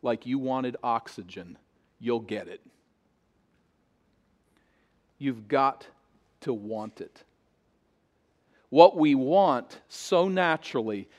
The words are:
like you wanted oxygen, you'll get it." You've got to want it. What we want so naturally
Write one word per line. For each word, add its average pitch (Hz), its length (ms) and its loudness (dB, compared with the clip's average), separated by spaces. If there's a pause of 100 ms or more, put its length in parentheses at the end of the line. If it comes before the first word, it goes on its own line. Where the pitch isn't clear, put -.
like 120 240 -4
you 131 140 -4
wanted 127 440 -6
oxygen, 95 760 -8 (420)
you'll 117 200 -4
get 104 280 -10
it." 90 140 -18 (2500)
You've 117 280 -6
got 135 380 0 (540)
to 139 120 -6
want 107 480 -10
it. - 240 -18 (1500)
What 170 260 8
we 151 160 4
want 139 760 0
so 180 400 0
naturally 156 800 -2 (120)